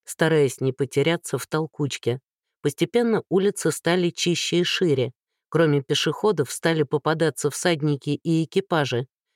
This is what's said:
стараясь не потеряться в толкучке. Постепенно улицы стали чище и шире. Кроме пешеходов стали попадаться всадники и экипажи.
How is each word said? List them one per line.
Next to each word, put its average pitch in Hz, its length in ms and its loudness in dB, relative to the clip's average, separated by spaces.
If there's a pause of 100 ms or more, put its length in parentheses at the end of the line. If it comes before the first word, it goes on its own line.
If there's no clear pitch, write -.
стараясь 156 560 0
не 131 140 -2
потеряться 143 640 -2
в - 100 -8
толкучке. 143 720 -4 (420)
Постепенно 214 680 0
улицы 190 420 0
стали 175 380 0
чище - 500 -2
и 175 60 2
шире. 131 480 0 (340)
Кроме 151 340 2
пешеходов 151 680 -2
стали 165 320 0
попадаться 151 640 -2
всадники 147 600 -2
и 160 340 0
экипажи. 143 640 -2 (280)